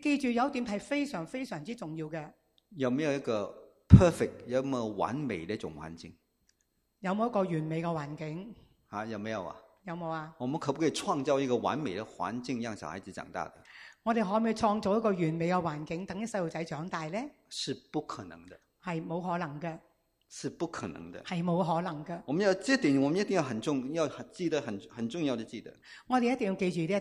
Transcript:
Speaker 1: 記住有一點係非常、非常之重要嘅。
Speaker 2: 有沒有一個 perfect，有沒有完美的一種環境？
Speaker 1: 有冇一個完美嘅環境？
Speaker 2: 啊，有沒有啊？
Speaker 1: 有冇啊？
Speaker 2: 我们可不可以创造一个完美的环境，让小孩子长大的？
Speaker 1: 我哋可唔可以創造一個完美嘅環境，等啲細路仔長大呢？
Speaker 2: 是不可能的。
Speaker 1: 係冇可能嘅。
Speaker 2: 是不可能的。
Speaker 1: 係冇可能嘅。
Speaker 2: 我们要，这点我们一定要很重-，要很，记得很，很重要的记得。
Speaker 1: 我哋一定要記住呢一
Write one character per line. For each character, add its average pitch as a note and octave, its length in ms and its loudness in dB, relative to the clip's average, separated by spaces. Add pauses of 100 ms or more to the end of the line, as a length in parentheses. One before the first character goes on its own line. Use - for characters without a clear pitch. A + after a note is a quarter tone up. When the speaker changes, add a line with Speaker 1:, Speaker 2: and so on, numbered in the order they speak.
Speaker 1:
記 C#4+ 180 2
住 C4+ 120 0
有 A#3 180 2
一 - 40 -2
點 B3 140 -2
係 G3+ 140 -4
非 C#4+ 260 -2
常、 F#3 200 -6
非 C4 200 -6
常 D#3 180 -8
之 A#3 120 -8
重 D#3+ 200 -8
要 D#3 100 -6
嘅。 D#3 220 -8 (480)
Speaker 2:
有 C3 140 2
沒 C#3 140 2
有 D3 80 2
一 C#3 80 2
個 A2 340 -2 (340)
perfect， D#3+ 440 10 (140)
有 B2+ 160 0
沒 C3+ 160 -2
有 A2+ 100 0
完 G2 260 0
美 A2+ 320 -4
的 G2+ 80 -4
一 - 20 -6
種 E2 200 -8
環 D#2+ 180 -10
境？ E2+ 200 -18 (840)
Speaker 1:
有 F#3 120 -2
冇 A3+ 160 0
一 A#3 40 -4
個 G#3 100 4
完 E3+ 100 0 (100)
美 D#3+ 200 -2
嘅 E3+ 40 -2
環 D#3+ 300 -4
境？ E3+ 380 -8 (340)
Speaker 2:
啊， G#2+ 180 -4
有 A2 120 -6
沒 G#2+ 120 -4
有 G#2 160 -2
啊？ D#2 100 -10 (280)
Speaker 1:
有 E3+ 100 -8
冇 E3+ 140 -6
啊？ D#3+ 300 -6
Speaker 2:
我 B2 80 -4
们 C#3+ 120 -2
可 D3 140 0
不 C3+ 80 0
可 E3 60 4
以 C#3+ 40 6
创 E3 340 0
造 C#3 140 4
一 C#3 80 2
个 B2 100 4
完 G#2 220 2
美 B2+ 160 -2
的 G#2+ 100 -4
环 G#2 380 -6
境， B2 200 -2
让 A2 140 -4
小 E2+ 120 -8
孩 E2 100 -6
子 G2 140 -12
长 - 200 -10
大 F2 120 -4
的？ - 100 -12 (480)
Speaker 1:
我 A3+ 120 2
哋 A3+ 80 4
可 G3+ 160 2
唔 A3+ 40 2
可 A3+ 80 2
以 A3 40 2
創 A3 260 2
造 G#3 160 2
一 A#3 40 4
個 A3 100 2
完 F#3+ 80 0 (160)
美 E3 160 0
嘅 F3+ 40 2
環 D#3 300 -2
境， E3+ 220 -6
等 F#3 140 -8
啲 A3 80 -4
細 G3 140 -2
路 E3 60 -2
仔 D#3+ 160 -4
長 D#3+ 240 -8
大 E3 200 -4
呢？ F3+ 100 -6 (300)
Speaker 2:
是 - 260 -6 (160)
不 D3+ 120 -2
可 - 220 -10
能 E2+ 220 -16
的。 - 120 -20 (240)
Speaker 1:
係 E3+ 220 -4
冇 F3 180 -4
可 F3 160 -2
能 D3+ 220 -6
嘅。 E3 180 -8 (500)
Speaker 2:
是 - 220 -6
不 - 160 -4
可 B2 220 -6
能 E2+ 240 -10
的。 F#2 100 -14
Speaker 1:
係 F3 220 -4
冇 F3 200 2
可 E3 180 2
能 D#3 220 -6
嘅。 - 220 -8
Speaker 2:
我 C3 60 -2
们 F#3 120 2
要， F#3+ 100 6
这 C4 220 2
点 C#3 240 6
我 C#3 80 4
们 E3 100 4
一 G#3+ 60 4
定 G3 120 2
要 E3+ 60 4
很 A#2+ 180 -2
重-， C3 340 -2
要 D#3+ 140 2
很， - 240 -10
记 F3 160 -2
得 D3+ 120 2
很， G#2+ 180 -6 (120)
很 A#2 180 -4
重 D#3+ 160 -4
要 C3 120 2
的 A2+ 80 -6
记 G#2+ 160 -10
得。 - 120 -16 (360)
Speaker 1:
我 B3+ 100 4
哋 A#3+ 140 4
一 C4 40 0
定 B3 120 0
要 F#3+ 60 2
記 F#3 160 2
住 F3 100 -2
呢 D#3+ 40 2
一 - 20 -2 (140)